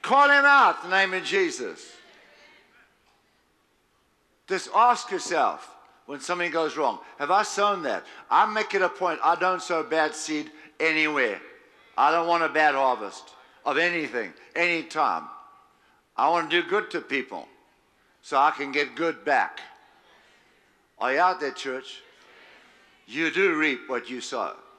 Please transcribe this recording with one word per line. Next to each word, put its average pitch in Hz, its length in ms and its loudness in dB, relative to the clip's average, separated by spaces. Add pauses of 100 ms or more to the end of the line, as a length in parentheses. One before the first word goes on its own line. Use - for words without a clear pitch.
Call 285 280 4
him 285 160 6
out 262 380 6
in 175 60 -10
the 185 60 0
name 190 180 2
of 180 100 -4
Jesus. 143 680 -4 (2500)
Just 190 260 -4
ask 233 380 2
yourself 151 600 -2 (340)
when 139 140 -12
something 175 320 -4
goes 156 240 -2
wrong, 135 240 0 (180)
"Have 147 140 -2
I 202 120 4
sown 202 400 -2
that?" 107 220 -4 (240)
I 175 160 6
make 214 300 -4
it 190 60 2
a 180 80 2
point, 180 340 -2
I 165 120 4
don't 180 260 -2
sow 165 200 -4
bad 156 320 0
seed 151 380 -8 (280)
anywhere. 151 640 0 (560)
I 135 140 4
don't 170 160 0
want 170 160 2
a 151 60 0
bad 151 260 4
harvest 120 480 -2 (420)
of 143 120 0
anything, 143 560 -4 (220)
any 170 280 0
time. 110 460 -2 (880)
I 131 120 2
want 165 220 0
to 170 100 2
do 170 60 -6
good 202 240 -2
to 165 100 -6
people 127 460 -6 (760)
so - 160 -2
I 147 140 4
can 139 200 -8
get 135 240 -4
good 160 280 -4
back. 131 380 0 (1400)
Are 127 140 -2
you 143 60 0
out 180 200 2
there, 139 120 -6
church? 131 500 -12 (1080)
You 151 240 -4
do 175 260 2
reap 147 320 -2
what 120 200 -6
you 123 120 -8
sow. 110 340 -6 (240)